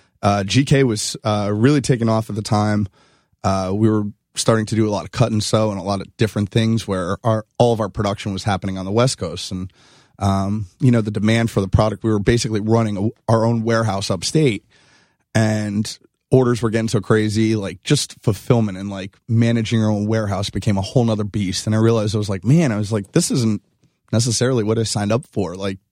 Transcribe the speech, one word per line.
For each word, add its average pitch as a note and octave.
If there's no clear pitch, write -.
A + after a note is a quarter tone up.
uh, G2+
G D3
K C#3
was, A2
uh, G#2
really C3
taking A#2
off A2
at G#2
the G#2+
time. G#2
Uh, F#2+
we A2
were G#2+
starting A2
to -
do A2
a -
lot F#2+
of -
cut A2
and G#2
sew A2
and G2
a F2
lot G2
of -
different G#2
things A2+
where F#2
our, A2
all A#2+
of A2
our G#2
production G#2
was F#2+
happening F#2+
on F#2
the F#2+
West A#2+
Coast. F2
And, F#2
um, G2
you B2+
know, A#2
the G#2+
demand A2
for G#2
the F#2+
product, G#2+
we A2+
were G#2+
basically A2
running A2
a, G2+
our A2+
own A#2
warehouse A2+
upstate, A2
and G#2+
orders B2
were A#2
getting A2
so G#2+
crazy, A2
like, G2
just -
fulfillment G#2+
and, G2
like, G2
managing A#2
your G#2+
own G#2
warehouse G#2
became G2+
a F#2+
whole A#2+
nother G#2+
beast. F#2+
And A2
I A2
realized, A2
I A2
was G#2
like, G2
"Man," C#3
I G#2
was G#2
like, G#2+
"this E3+
isn't A2+
necessarily A#2+
what A2+
I A2+
signed G#2
up -
for." F2+
Like, G2